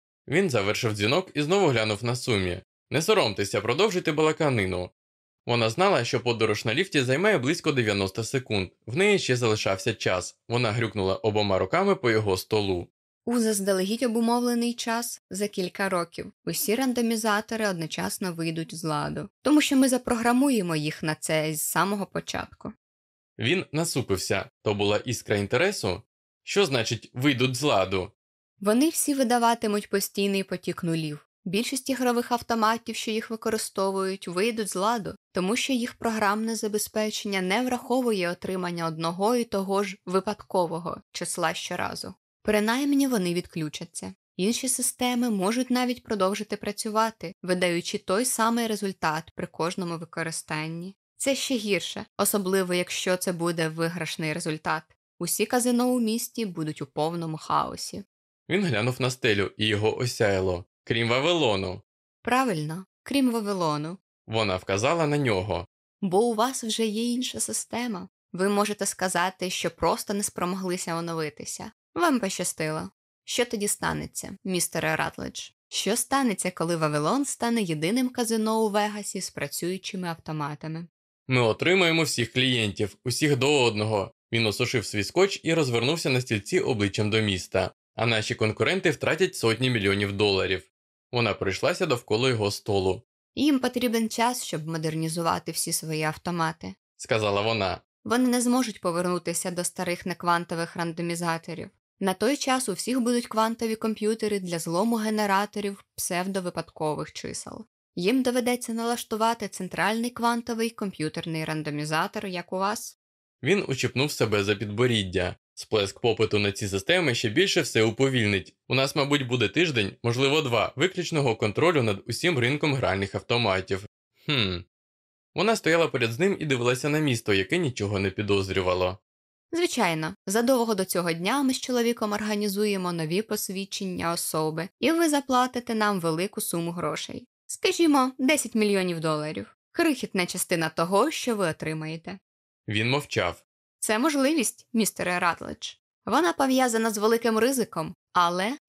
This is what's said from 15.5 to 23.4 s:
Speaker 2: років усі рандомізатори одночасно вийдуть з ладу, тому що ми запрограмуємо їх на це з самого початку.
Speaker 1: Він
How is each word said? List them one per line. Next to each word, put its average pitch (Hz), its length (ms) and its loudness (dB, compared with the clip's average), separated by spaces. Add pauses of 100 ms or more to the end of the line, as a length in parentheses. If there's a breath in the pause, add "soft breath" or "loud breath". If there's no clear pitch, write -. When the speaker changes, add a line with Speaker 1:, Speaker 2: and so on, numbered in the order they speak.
Speaker 2:
років 180 420 -4 (140)
усі 175 300 -2
рандомізатори 226 920 0
одночасно 180 680 -4
вийдуть 165 420 -4
з 165 80 -10
ладу, 151 460 -4 (120)
тому 302 200 6
що 285 160 4
ми 262 120 6
запрограмуємо 240 840 2
їх 151 280 -4
на 156 120 -2
це 156 380 -2
з 147 80 -6
самого 196 440 0
початку. - 680 -8 (680)
Speaker 1:
Він 143 320 0